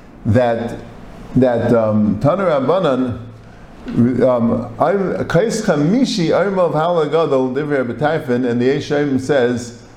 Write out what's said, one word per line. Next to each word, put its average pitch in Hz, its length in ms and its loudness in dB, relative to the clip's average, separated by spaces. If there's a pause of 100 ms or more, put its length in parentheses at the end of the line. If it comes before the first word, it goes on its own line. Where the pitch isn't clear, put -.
(260)
that, 117 540 0 (560)
that, 120 380 2
um, 107 460 2
Tana 180 240 2
Rabbanan, 139 800 0 (1000)
um, 117 560 0
I'm, 180 480 0
Kais 214 360 0
Chamishi, 165 720 0
I'm 190 220 0
of 170 160 0
Hal 160 320 0
Agadol, 139 480 0
Divrei 139 340 -2
Rabbi 117 60 -6
Tarfon, 127 560 -2
and 120 100 0
the 120 60 2
Yeshaim 143 540 0
says, 123 640 -2 (140)